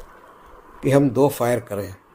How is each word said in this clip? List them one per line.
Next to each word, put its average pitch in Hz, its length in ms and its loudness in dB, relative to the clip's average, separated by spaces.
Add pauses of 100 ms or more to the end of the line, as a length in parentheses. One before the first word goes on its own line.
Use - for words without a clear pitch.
(840)
कि 135 80 0
हम 139 180 4
दो 131 200 2
fire 120 300 -2
करें। 98 360 -10 (200)